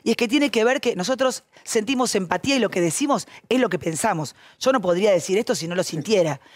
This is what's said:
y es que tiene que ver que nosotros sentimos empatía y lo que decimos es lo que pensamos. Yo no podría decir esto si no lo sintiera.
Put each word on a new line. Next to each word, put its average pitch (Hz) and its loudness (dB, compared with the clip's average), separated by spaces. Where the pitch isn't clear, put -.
y 214 -2
es 226 2
que 240 0
tiene 277 2
que 220 0
ver 254 2
que 220 -2
nosotros 240 -2
sentimos 240 -2
empatía 185 0
y 262 2
lo 208 2
que 185 0
decimos 220 0
es 254 2
lo 240 2
que 165 -4
pensamos. 160 -2
Yo 262 0
no 262 2
podría 180 2
decir 185 2
esto 226 0
si 165 -6
no 175 -6
lo 185 0
sintiera. 156 0